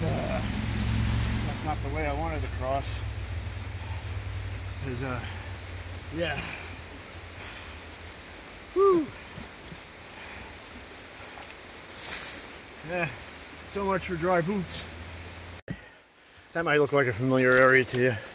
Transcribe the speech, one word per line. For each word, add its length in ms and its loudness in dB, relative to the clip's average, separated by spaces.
Uh, 380 0
that's 180 -2
not 140 0
the 80 0
way 120 2
I 60 2
wanted 280 0
to 60 0
cross. 260 2
Is, 160 -2
uh, 160 -2
yeah. 220 0
Woo. 300 8
Yeah. 180 0
So 100 0
much 220 2
for 80 -2
dry 260 4
boots. 400 0
That 120 0
might 140 8
look 120 6
like 140 8
a 80 2
familiar 380 6
area 340 10
to 160 2
you. 140 6